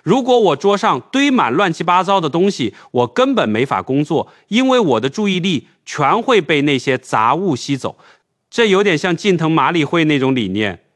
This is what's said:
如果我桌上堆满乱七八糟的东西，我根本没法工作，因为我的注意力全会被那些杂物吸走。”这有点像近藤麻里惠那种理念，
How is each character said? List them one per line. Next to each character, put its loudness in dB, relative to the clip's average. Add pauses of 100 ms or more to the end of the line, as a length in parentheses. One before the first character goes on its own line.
如 2
果 2
我 2
桌 0
上 0 (120)
堆 0
满 0
乱 0
七 -8
八 2
糟 0
的 -2
东 0
西， -6 (160)
我 0
根 0
本 0
没 0
法 -4
工 -2
作， -4 (180)
因 0
为 2
我 2
的 -2
注 -4
意 -2
力 -2 (160)
全 -2
会 2
被 0
那 0
些 -2
杂 0
物 -2
吸 -4
走。” -8 (520)
这 0
有 4
点 2
像 -2
近 0
藤 0
麻 2
里 0
惠 0
那 2
种 0
理 -2
念， -4 (160)